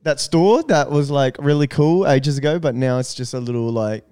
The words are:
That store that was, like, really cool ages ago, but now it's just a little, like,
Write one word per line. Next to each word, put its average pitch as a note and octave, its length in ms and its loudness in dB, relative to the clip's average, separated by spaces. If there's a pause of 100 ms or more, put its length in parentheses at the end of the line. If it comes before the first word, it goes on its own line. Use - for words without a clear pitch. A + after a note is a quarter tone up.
That D3 180 -2
store G3+ 420 2
that D#3+ 260 2
was, D3 220 0
like, C3+ 280 0
really D3 280 2
cool D#3+ 400 2
ages C#3 300 2
ago, D3+ 220 -2
but C#3+ 160 -2
now B2+ 240 0
it's B2+ 140 -8
just B2 200 -10
a B2+ 60 -6
little, A#2+ 320 -4
like, G#2+ 400 -4